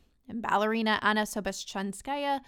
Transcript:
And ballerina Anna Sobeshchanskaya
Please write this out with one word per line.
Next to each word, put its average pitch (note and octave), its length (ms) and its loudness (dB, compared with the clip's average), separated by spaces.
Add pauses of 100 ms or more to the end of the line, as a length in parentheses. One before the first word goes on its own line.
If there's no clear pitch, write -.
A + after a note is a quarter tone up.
(280)
And A#3 120 -8
ballerina G#3+ 640 2
Anna G#3+ 200 4
Sobeshchanskaya G#3+ 1300 -4